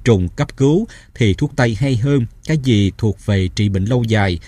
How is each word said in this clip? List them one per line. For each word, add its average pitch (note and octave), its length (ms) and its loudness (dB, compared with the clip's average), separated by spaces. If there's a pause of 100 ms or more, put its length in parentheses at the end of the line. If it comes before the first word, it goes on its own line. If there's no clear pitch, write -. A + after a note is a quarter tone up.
trùng F#2 240 2
cấp - 280 -8
cứu D#3+ 300 2 (280)
thì G#2 200 2
thuốc - 220 -4
Tây A#2 240 0
hay C3+ 160 0
hơn, C3 300 0 (200)
cái D#3 120 0
gì G#2 400 2
thuộc G#2 280 -4
về F#2+ 220 0
trị G#2 200 -2
bệnh G2 160 -2
lâu B2 200 0
dài G2+ 440 0